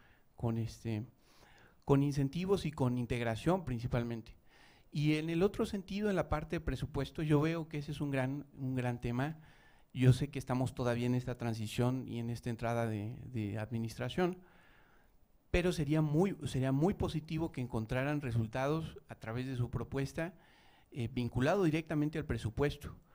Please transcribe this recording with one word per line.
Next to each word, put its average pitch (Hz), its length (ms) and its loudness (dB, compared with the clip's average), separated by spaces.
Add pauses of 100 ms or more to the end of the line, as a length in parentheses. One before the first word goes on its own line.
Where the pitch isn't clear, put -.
(340)
con, 113 240 0
este, 110 460 -4 (800)
con 139 180 4
incentivos 143 640 0
y 147 60 -2
con 123 260 2
integración 120 640 0
principalmente. 117 720 -4 (540)
Y 151 240 2
en 156 160 -2
el 170 140 4
otro 214 200 2
sentido, 202 460 -2
en 190 60 2
la 151 120 0
parte 156 280 -2
de 165 40 -2
presupuesto, 139 640 -2
yo 151 180 6
veo 160 280 0
que 151 100 -6
ese 147 140 -6
es 147 80 -6
un 143 100 0
gran, 135 440 0
un 131 200 -4
gran 123 260 0
tema. 127 380 0 (560)
Yo 127 180 8
sé 143 160 2
que 139 120 -6
estamos 127 340 0
todavía 120 320 0
en 123 80 2
esta 123 240 -2
transición 120 720 0
y 117 100 -6
en 117 120 -2
esta 120 200 -4
entrada 117 380 0
de, 110 280 -4 (100)
de 110 320 -2
administración, 123 800 -2 (1120)
pero 180 180 2
sería 156 320 2
muy, 156 340 4 (100)
sería 131 260 0
muy 156 220 4
positivo 160 580 -2
que - 80 -6
encontraran 127 640 -2
resultados 131 840 -2
a - 80 -14
través 117 320 -6
de 135 80 -6
su 120 160 0
propuesta, 135 640 -4 (560)
eh, 117 220 -4
vinculado 127 500 2
directamente 156 560 0
al 147 60 -4
presupuesto. 135 720 -2 (180)